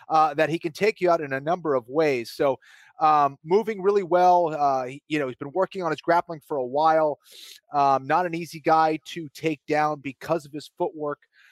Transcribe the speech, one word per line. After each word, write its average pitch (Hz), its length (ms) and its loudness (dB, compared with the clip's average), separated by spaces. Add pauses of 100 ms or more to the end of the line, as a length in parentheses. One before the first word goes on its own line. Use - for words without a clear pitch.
uh, 156 260 2
that 151 160 2
he 165 80 -2
can 165 140 -8
take 214 280 -2
you 175 100 2
out 170 100 2
in 139 120 -8
a 135 80 -2
number 156 340 -2
of 120 140 -2
ways. 135 420 0
So, 139 280 0 (420)
um, 147 440 2
moving 202 380 0
really 202 220 2
well. 175 500 4
Uh, 139 300 0
he, 139 240 -14
you 151 100 -2
know, 147 80 -2
he's 131 100 -8
been 143 160 -12
working 185 300 -2
on 165 80 -2
his 151 100 -4
grappling 170 460 0
for 151 120 -6
a 131 80 -2
while. 156 520 2 (540)
Um, 139 340 2
not 165 200 0
an 165 80 -8
easy 165 260 -10
guy 160 460 2
to 160 240 -12
take 160 360 -6
down 151 340 -2
because 143 460 -6
of 139 60 -20
his 147 260 -14
footwork. 151 400 -6 (340)